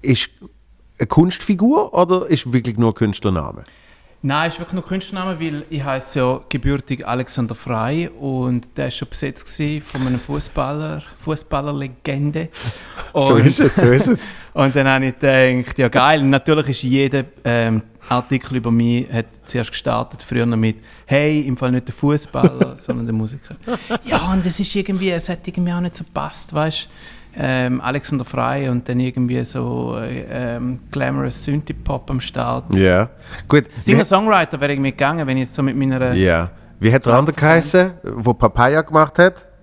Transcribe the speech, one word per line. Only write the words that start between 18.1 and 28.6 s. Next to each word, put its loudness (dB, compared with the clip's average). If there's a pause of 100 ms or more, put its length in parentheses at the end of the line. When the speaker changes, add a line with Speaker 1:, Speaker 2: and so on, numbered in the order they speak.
Speaker 2:
über -2
mich 2
hat -2 (180)
zuerst -6
gestartet, -6
früher -2
noch 0
mit 0 (300)
"Hey, 2
im -4
Fall -2
nicht -2
der -10
Fußballer, 0
<laughs> -
sondern -6
der -4
Musiker." -6 (500)
Ja, -2
und 0
es -2
ist -4
irgendwie, -2
es -6
hat -8
irgendwie -2
auch -2
nicht -6
so -10
gepasst, -8
weißt? -2 (480)
Ähm, -2
Alexander -4
Frey -2